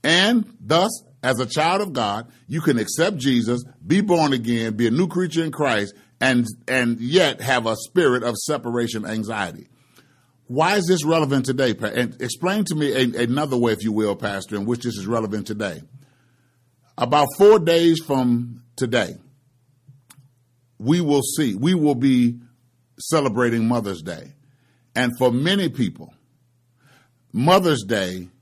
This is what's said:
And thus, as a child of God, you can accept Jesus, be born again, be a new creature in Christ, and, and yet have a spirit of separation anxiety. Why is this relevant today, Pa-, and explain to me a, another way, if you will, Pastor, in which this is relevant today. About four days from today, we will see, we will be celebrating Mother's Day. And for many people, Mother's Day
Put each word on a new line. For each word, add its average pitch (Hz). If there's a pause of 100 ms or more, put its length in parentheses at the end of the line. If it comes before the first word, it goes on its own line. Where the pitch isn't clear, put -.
And 196
thus, 170 (320)
as 123
a 127
child 165
of 185
God, 113 (160)
you 160
can 143
accept 160
Jesus, 120 (220)
be 170
born 165
again, 113
be 117
a 110
new 165
creature 165
in 160
Christ, 117 (260)
and, 123 (220)
and 120
yet 139
have 120
a 113
spirit 131
of 120
separation 117
anxiety. 104 (800)
Why 160
is 190
this 170
relevant 143
today, 127
Pa-, 107
and 120
explain 180
to 160
me 147
a, 123
another 131
way, 120
if 104
you 110
will, 104
Pastor, 101
in 101
which 120
this 117
is 98
relevant 107
today. 101 (1160)
About 135 (120)
four 208
days 165
from 120 (140)
today, 113 (1600)
we 151
will 143
see, 123
we 143
will 147
be 123 (600)
celebrating 117
Mother's 101
Day. 85 (640)
And 123
for 127
many 170
people, - (1200)
Mother's 156
Day 92 (140)